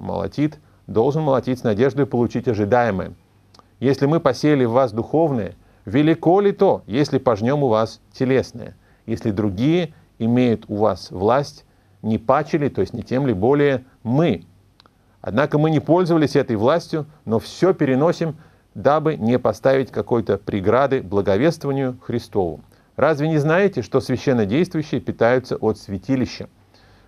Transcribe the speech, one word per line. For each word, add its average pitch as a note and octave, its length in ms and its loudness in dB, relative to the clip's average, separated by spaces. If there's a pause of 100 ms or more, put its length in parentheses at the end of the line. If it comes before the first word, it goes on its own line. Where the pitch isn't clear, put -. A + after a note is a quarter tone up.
молотит, F#2+ 580 -4 (300)
должен C#3 340 0
молотить C3 380 0
с - 20 -20
надеждой B2+ 420 0
получить A#2+ 440 -2
ожидаемое.'" G#2 640 0 (640)
"Если C3+ 260 0
мы D#3+ 140 2
посеяли C#3+ 440 2
в A2+ 80 0
вас B2+ 200 2
духовное, A#2 640 -2 (300)
велико D#3 560 2
ли G3+ 120 2
то, F3+ 340 2
если C#3+ 320 0
пожнем B2 440 0
у C3+ 60 2
вас A2 320 0 (120)
телесное? B2 640 -2 (300)
Если A2+ 240 -4
другие A2+ 640 -2 (240)
имеют A#2 500 0
у G#2 80 -6
вас G#2 340 0
власть, A#2 540 -2 (380)
не A2 160 -2
паче D3 400 0
ли, C#3+ 100 0
то - 120 -4
есть F#3 120 -4
не A#2 100 -8
тем C#3+ 240 -2
ли A#2+ 60 2
более C3 520 2 (180)
мы? B2 420 0 (760)
Однако D3 380 0
мы D#3 120 2
не D3+ 100 2
пользовались D#3+ 560 2
этой B2 200 0
властью, D3+ 500 0 (180)
но A2 140 0
все - 340 0
переносим, D#3+ 640 0 (380)
дабы D3 420 0
не A2+ 220 2
поставить C3+ 520 0
какой-то G#2+ 480 -2
преграды A2+ 640 0
благовествованию B2+ 1000 0
Христову. G2 600 -4 (360)
Разве D3+ 320 0
не D#3+ 100 0
знаете, D#3+ 440 0
что B2+ 180 -2
священнодействующие C3 1000 -2
питаются B2 560 0
от A2 220 -2
святилища, A#2 680 -6 (600)